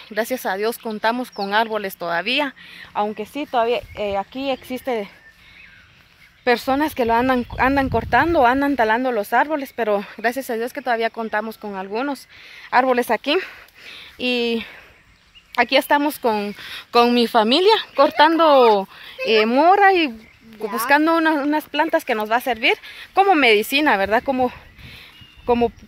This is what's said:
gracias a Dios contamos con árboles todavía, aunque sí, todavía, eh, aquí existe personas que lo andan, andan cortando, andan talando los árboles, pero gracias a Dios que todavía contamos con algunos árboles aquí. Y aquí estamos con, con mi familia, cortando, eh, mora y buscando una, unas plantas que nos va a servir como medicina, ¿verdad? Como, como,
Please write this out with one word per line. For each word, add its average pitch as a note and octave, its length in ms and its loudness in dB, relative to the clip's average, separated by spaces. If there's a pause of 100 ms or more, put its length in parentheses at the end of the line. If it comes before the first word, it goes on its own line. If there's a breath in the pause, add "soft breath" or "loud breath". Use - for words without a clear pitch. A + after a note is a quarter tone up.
gracias A#3 380 -6
a F#3+ 100 -4
Dios A3 220 -4
contamos A3+ 540 -4
con G3+ 200 -6
árboles G#3+ 440 -2
todavía, G#3 580 -4 (400 loud breath)
aunque G#3 320 -4
sí, D4 180 -8
todavía, A#3 360 -2 (160)
eh, G3+ 200 -6
aquí C4 340 -6
existe B3 580 -6 (1400 soft breath)
personas C4+ 500 -2
que B3 100 -2
lo A3+ 100 0
andan, B3 300 0 (140)
andan C4+ 300 0
cortando, B3+ 580 0
andan C#4 300 0
talando A#3+ 340 0
los G#3 220 -4
árboles, C#4+ 420 -2
pero G#3 300 -2 (120)
gracias B3 340 -4
a A#3 40 -4
Dios A3+ 180 -6
que C#4 100 -10
todavía A3+ 280 -2
contamos A3 480 -6
con G#3 160 -10
algunos A3 540 -8 (420 loud breath)
árboles B3 400 2
aquí. C4+ 260 -2 (840 loud breath)
Y A#3 460 -4 (920 loud breath)
aquí B3 200 0
estamos D4 440 0
con, G#3 340 -2 (380 loud breath)
con A#3+ 220 4
mi A#3+ 120 2
familia, C4 480 4 (220)
cortando, C#4 920 4 (380 loud breath)
eh, G#3+ 200 2
mora F#4 480 4
y A#3+ 340 -2 (300)
buscando C4 580 0
una, D#4+ 160 2
unas D4 320 -2
plantas D#4 400 -2
que A#3+ 100 -4
nos G#3+ 160 -4
va A3+ 60 2
a B3 40 2
servir B3 340 0 (400 loud breath)
como G4 200 4
medicina, B3+ 600 4
¿verdad? G3 260 0
Como, B3+ 300 -2 (920 loud breath)
como, A#3+ 280 0 (160)